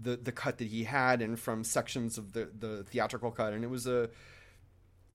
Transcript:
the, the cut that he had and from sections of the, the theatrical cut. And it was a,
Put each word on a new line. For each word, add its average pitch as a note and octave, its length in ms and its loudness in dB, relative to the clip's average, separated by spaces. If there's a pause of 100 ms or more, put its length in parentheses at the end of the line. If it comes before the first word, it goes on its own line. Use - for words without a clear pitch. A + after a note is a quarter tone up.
the, B2 140 0
the B2 160 -4
cut - 260 -2
that A#2 80 -2
he A2+ 160 -2
had B2+ 400 4
and A2+ 160 0
from A2 240 -2
sections A#2 560 0
of G2+ 140 -12
the, G#2 260 -4
the G#2+ 240 -6
theatrical A2+ 480 0
cut. A2 220 0
And A2 100 -2
it A#2+ 80 -2
was B2+ 160 -4
a, A#2+ 240 4 (1040)